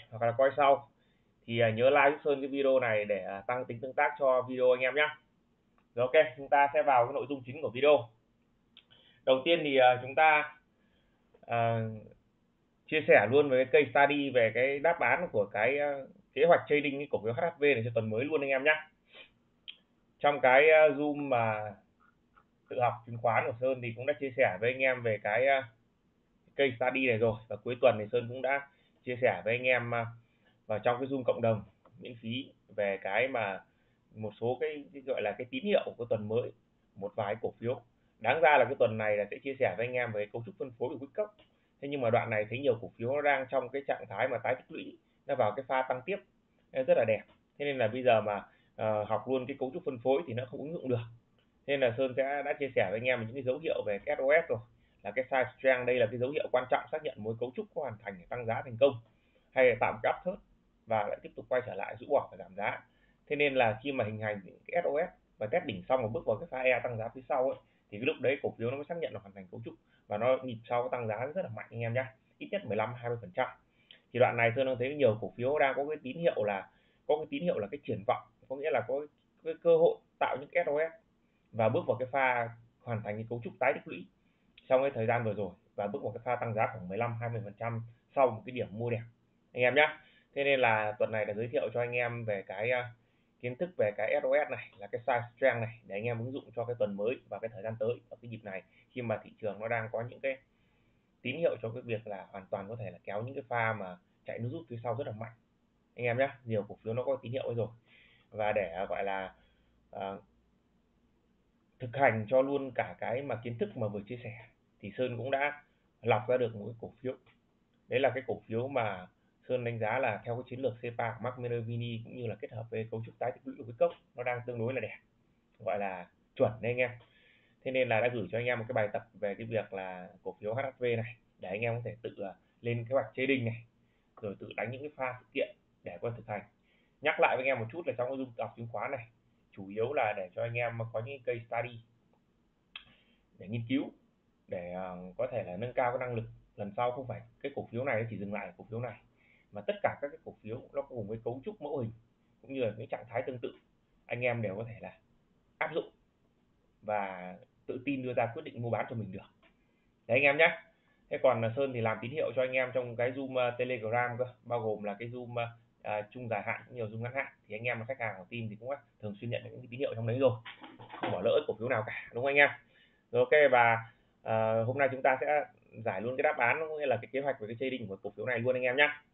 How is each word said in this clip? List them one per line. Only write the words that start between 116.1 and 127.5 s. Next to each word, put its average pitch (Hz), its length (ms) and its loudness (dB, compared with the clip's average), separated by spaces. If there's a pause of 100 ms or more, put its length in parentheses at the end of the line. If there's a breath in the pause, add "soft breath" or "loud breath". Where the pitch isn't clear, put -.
ra 127 80 2
được 113 200 0
một 101 100 -10
cái 117 140 -10
cổ - 120 -12 (100)
phiếu. 127 120 -6 (760)
Đấy 123 120 0
là 135 140 4
cái 131 120 -6
cổ 101 200 -4
phiếu 117 220 -2
mà 104 380 -2 (420)
Sơn 123 160 -2
đánh 117 140 -4
giá 110 200 -2
là 110 260 0
theo 120 120 -4
cái 127 100 -8
chiến 127 140 -10
lược 127 120 -2 (100)
cepa 117 300 -4
của 113 80 -10
Mark 127 180 -6
Minervini 117 640 -6
cũng - 120 -14
như 120 100 -8
là 104 140 -6
kết - 100 -12
hợp 113 200 -10
với 110 200 -6
cấu 113 160 -6
trúc - 120 -18
tái 120 140 -4
tích - 120 -14
lũy 131 140 -12
của - 60 -14
Wickham, 170 280 -2 (240)
nó 123 60 -8
đang 120 240 -4
tương 120 120 -8
đối 117 160 -2
là 123 60 -2
đẹp, 104 180 -10 (600)
gọi 101 200 -2
là 92 280 -6 (300)
chuẩn - 140 2 (120)
đấy 120 100 -2
anh 123 60 -4
em. 123 120 2 (720 soft breath)